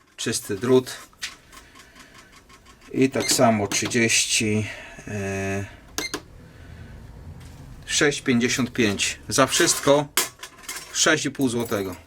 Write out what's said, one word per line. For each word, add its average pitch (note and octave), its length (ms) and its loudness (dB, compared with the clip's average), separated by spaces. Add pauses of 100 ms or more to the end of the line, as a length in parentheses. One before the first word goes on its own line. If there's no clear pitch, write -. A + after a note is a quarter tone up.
(180)
czysty - 380 -4
drut. B2+ 360 4 (2000)
I C3+ 180 4
tak G#2+ 220 0
samo A2 360 4
trzydzieści, - 1000 2 (400)
e, G2 580 -4 (2250)
sześć - 360 2
pięćdziesiąt A#2+ 520 2
pięć. G#2 540 0
Za B2+ 200 4
wszystko D3 600 4 (880)
sześć D#3+ 320 2
i C3+ 60 -4
pół C3 180 0
złotego. A2 460 -2 (120)